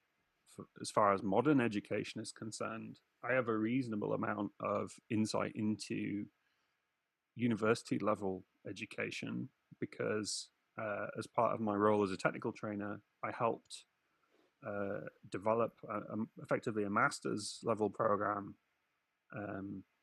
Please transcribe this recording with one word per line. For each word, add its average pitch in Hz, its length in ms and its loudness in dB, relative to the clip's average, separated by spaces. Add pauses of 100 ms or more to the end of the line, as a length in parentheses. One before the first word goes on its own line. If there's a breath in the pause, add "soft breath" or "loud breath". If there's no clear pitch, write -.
(560)
for, 92 100 -14 (140)
as - 100 -6
far 101 220 6
as 95 100 2
modern 120 380 4
education 104 600 -2
is - 100 -10
concerned, 110 680 -8 (220)
I 123 120 0
have 123 140 2
a 113 80 2
reasonable 110 580 0
amount 104 440 -2
of 104 400 -2 (120)
insight 107 440 0
into 107 720 -2 (1080)
university 113 640 2
level 98 440 0 (220)
education 113 800 -6 (300)
because, 107 720 -4 (280)
uh, 104 300 -4 (100)
as 110 100 -6
part 110 280 2
of 110 60 -2
my 104 140 0
role 104 280 6
as 98 80 2
a 95 60 -2
technical 123 360 0
trainer, 104 480 -6 (220)
I 110 80 -4
helped, - 540 -2 (840)
uh, 101 420 -4 (200)
develop 110 600 0
a, 104 100 -4
a, 110 280 -4 (160)
effectively 117 400 0
a 101 80 -2
master's 117 720 0
level 107 280 2
program, 101 640 0 (800)
um, 101 480 -8 (180)